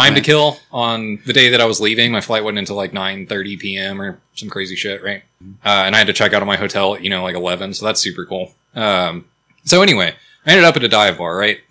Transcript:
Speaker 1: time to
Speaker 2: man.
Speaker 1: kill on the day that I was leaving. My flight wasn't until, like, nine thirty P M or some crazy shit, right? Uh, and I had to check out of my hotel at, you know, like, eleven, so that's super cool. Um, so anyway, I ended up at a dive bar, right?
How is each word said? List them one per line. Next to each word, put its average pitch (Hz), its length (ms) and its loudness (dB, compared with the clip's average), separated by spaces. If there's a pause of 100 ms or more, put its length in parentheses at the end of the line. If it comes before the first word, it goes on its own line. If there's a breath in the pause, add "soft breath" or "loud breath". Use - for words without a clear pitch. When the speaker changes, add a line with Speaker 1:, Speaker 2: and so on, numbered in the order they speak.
Speaker 1:
time 139 80 4
to 139 80 2
Speaker 2:
man. - 20 0
Speaker 1:
kill 151 340 2 (140)
on 113 540 -4
the 127 80 -2
day 127 160 6
that 123 100 4
I 117 60 4
was 107 160 0
leaving. 113 320 0
My 104 80 -2
flight 110 240 -2
wasn't 104 140 -6
until, 101 180 -8
like, 95 160 -6
nine 95 340 -8
thirty 101 300 -8
P 98 180 -8
M 98 260 -8
or 98 200 -10 (140)
some 107 140 -14
crazy 92 280 -2
shit, 101 260 -6
right? 98 180 -6 (440)
Uh, 101 200 4
and 101 100 2
I - 20 6
had 107 100 6
to 101 60 0
check 104 180 2
out 101 100 2
of 98 60 -4
my 101 80 0
hotel 101 400 -2
at, 87 80 -12
you 95 60 -4
know, 92 140 -4
like, 90 120 -6
eleven, 90 380 -6
so 104 120 -8
that's 107 140 -2
super 90 260 -6
cool. 92 280 -10 (200)
Um, 90 520 -2 (400)
so 180 160 4
anyway, 107 340 2 (300 soft breath)
I 151 60 2
ended 185 120 6
up 160 140 6
at 131 80 -4
a - 20 2
dive 104 300 2
bar, 85 180 -6
right? 101 220 0 (140)